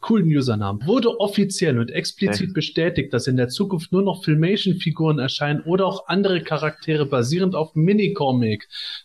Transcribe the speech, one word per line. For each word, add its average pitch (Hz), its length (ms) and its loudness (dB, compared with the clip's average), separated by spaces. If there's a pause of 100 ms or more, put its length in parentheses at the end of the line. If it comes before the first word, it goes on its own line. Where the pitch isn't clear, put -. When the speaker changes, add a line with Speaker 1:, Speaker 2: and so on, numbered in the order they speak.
Speaker 1:
coolen 214 260 2
Usernamen 117 580 0
wurde 226 360 2
offiziell 190 580 0
und 117 100 -2
explizit 190 600 -2
Speaker 2:
Ja. - 40 -10
Speaker 1:
bestätigt, 160 600 -2
dass 120 140 -2
in 127 100 2
der 123 100 2
Zukunft - 460 -4
nur 190 100 4
noch 185 200 -2
Filmation-Figuren 160 960 2
erscheinen 147 420 -2
oder 185 240 0
auch - 220 -6
andere 185 360 0
Charaktere 151 640 -2
basierend 143 500 0
auf 156 180 -4
Minicomic, 147 960 2 (380)